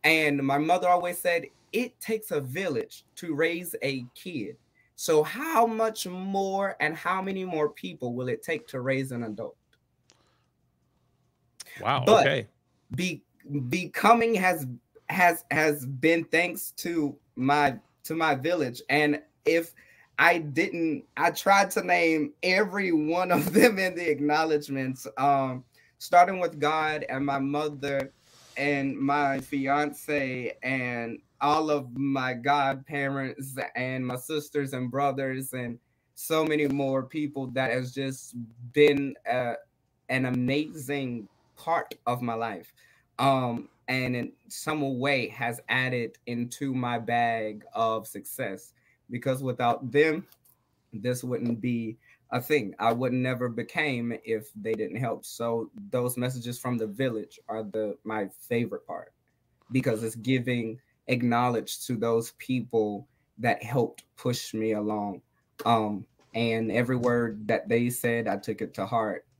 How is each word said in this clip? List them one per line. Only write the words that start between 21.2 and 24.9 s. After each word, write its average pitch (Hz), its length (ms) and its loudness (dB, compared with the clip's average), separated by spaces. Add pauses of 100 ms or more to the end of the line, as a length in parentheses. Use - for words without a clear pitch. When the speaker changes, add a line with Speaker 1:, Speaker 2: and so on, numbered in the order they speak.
Speaker 1:
tried 196 400 4
to 196 120 0
name 165 500 2 (100)
every 185 480 2
one 165 400 2
of 175 220 2
them 214 260 8
in 185 160 0
the 170 140 -2
acknowledgements, 147 1000 0 (100)